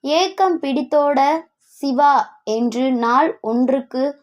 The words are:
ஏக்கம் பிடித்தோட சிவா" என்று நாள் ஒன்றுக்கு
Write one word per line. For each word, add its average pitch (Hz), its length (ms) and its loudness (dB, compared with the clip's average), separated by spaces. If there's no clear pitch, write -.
ஏக்கம் 359 560 0
பிடித்தோட 285 600 0
சிவா" 277 360 2
என்று 233 420 -2
நாள் 240 340 2
ஒன்றுக்கு 254 640 -2